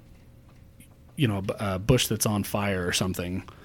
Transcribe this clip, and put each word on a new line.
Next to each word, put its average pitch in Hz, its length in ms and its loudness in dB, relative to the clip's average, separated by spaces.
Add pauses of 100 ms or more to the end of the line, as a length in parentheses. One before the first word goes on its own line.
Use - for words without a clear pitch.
(1160)
you 139 120 4
know, 101 100 0
a 95 40 -4
bu-, 101 160 -2
a 98 200 -2
bush 113 280 4
that's 107 180 0
on 104 200 2
fire 101 420 -2
or 87 60 0
something," 92 500 -2 (220)